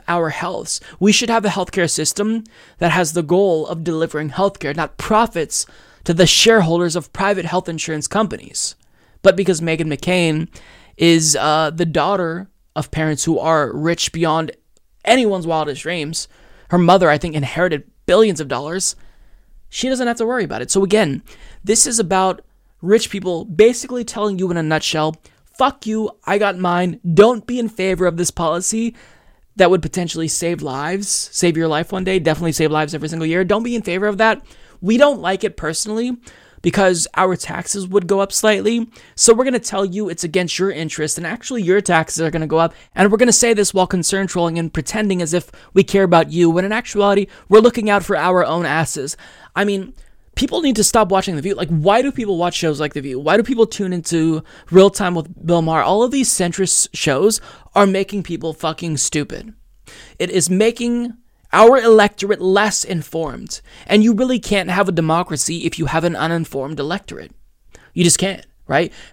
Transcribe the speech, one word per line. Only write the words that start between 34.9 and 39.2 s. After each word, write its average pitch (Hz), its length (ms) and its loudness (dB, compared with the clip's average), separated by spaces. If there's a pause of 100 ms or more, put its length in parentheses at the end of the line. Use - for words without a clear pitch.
don't 277 240 4
like 185 220 -4
it - 140 -4
personally 220 600 -6 (440)
because 180 540 2
our 185 200 2
taxes 180 520 -8
would 185 200 0
go 196 120 0
up 196 120 -2
slightly. 220 580 0 (260)
So - 180 6